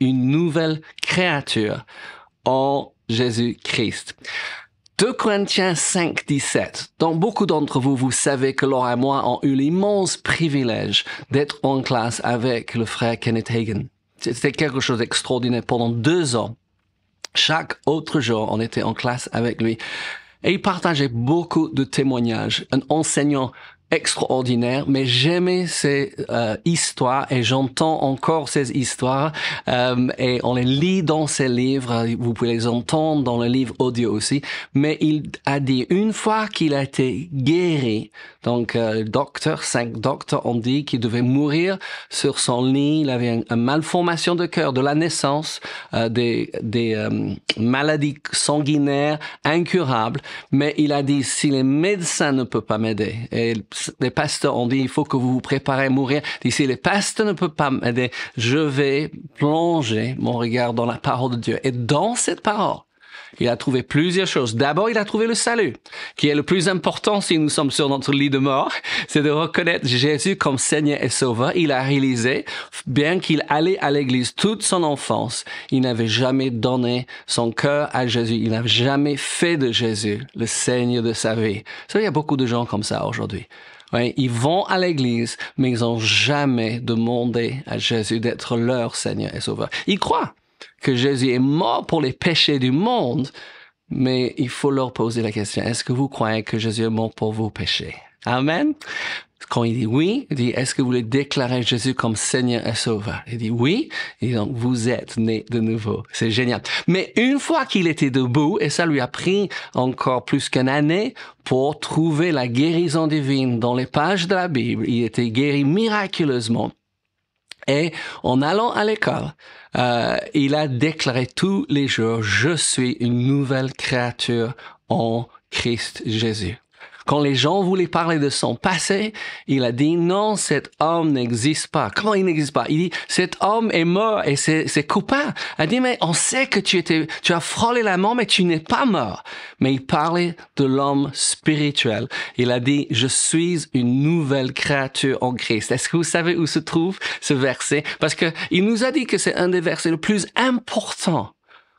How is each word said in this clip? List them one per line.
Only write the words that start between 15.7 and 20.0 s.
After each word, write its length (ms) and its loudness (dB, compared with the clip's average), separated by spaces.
deux 460 2
ans, 220 -2
chaque 420 0
autre 320 0
jour, 320 0
on 100 0
était 220 -2
en 100 -2
classe 400 -4
avec 300 -2
lui. 160 0